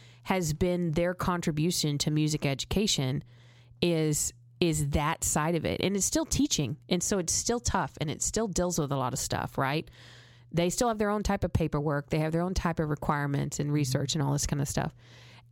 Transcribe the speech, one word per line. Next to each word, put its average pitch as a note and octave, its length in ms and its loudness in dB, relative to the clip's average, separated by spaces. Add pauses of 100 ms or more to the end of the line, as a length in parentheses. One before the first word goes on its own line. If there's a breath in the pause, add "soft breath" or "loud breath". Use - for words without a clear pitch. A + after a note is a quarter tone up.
(240 loud breath)
has F3+ 300 2
been F3 380 2
their E3+ 220 2
contribution E3 880 0
to D#3 120 0
music D3+ 340 2
education C#3 800 0 (580 loud breath)
is, D#3 520 2 (260)
is D#3 300 2
that D#3 340 -2
side E3 320 0
of D#3 100 -2
it. E2 160 -2
And G3 140 0
it's F#3+ 100 0
still D#4 200 0
teaching. D3+ 500 0 (140)
And F3 120 0
so - 160 0
it's E3+ 140 -2
still A#3+ 300 -2
tough F3+ 400 -2
and D#3 100 -2
it - 100 -6
still A3 280 -2
deals F3 280 0
with C#3+ 140 0
a C#3+ 60 0
lot B2+ 160 -2
of C3+ 60 -4
stuff, - 380 -4
right? C#3 320 -2 (640 loud breath)
They E3+ 180 2
still A#3+ 200 2
have A3 80 -2
their G#3 140 0
own G#3 120 0
type G3 220 0
of F3 80 -4
paperwork. D3 560 0
They D#3+ 100 0
have D#3 140 0
their E3 80 2
own F#3 120 -2
type E3+ 280 0
of D3+ 80 0
requirements C#3+ 720 -2
and D3 100 -2
research C3+ 440 0
and D#3 80 0
all C#3 100 2
this C#3+ 140 0
kind C#3+ 140 -2
of C#3 60 -2
stuff. - 260 -4 (580 loud breath)